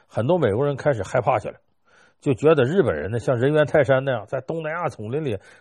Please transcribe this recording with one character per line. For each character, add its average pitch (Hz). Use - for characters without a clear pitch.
很 117
多 180
美 120
国 127
人 143
开 147
始 110
害 123
怕 123
起 -
来， -
就 143
觉 151
得 143
日 165
本 104
人 78
呢 117
像 123
人 135
猿 151
泰 143
山 135
那 139
样 107
在 131
东 160
南 156
亚 170
丛 107
林 151
里 107